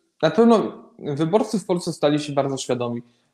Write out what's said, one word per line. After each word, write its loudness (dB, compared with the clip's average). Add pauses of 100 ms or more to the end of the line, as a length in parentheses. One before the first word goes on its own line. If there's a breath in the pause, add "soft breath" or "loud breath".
(220)
na 2
pewno 4 (160)
wyborcy -2
w -14
Polsce -4
stali 0
się -8
bardzo -2
świadomi. -4 (320 soft breath)